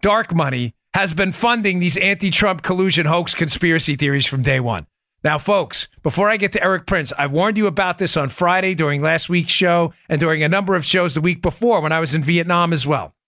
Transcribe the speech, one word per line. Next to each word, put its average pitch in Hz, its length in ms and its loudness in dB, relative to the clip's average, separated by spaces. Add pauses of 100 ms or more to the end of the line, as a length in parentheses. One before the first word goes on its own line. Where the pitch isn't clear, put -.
dark 208 320 0
money, 131 400 -2 (180)
has 190 220 0
been 190 180 0
funding 220 460 0
these 175 180 2
anti-Trump 196 640 0
collusion 185 460 0
hoax 170 280 0
conspiracy 160 640 0
theories 139 300 0
from 135 160 -2
day 131 180 0
one. 110 260 -4 (380)
Now, 151 140 0
folks, 196 480 -2 (160)
before 175 260 0
I 220 80 2
get 202 180 -2
to 208 80 -2
Eric 185 220 0
Prince, 165 320 -2
I 143 120 -2
warned 185 280 0
you 214 120 2
about 180 300 -2
this - 180 0
on 143 120 -2
Friday 185 460 0
during 147 260 0
last 156 280 0
week's 170 240 0
show 170 420 2 (140)
and 156 120 0
during 160 220 0
a 151 60 2
number 190 260 0
of 165 100 0
shows 175 300 0
the 156 60 -2
week 175 200 0
before 214 400 0
when 156 120 0
I 160 80 0
was 156 120 -2
in 156 120 0
Vietnam 170 480 2
as 143 160 -2
well. 113 260 -2 (140)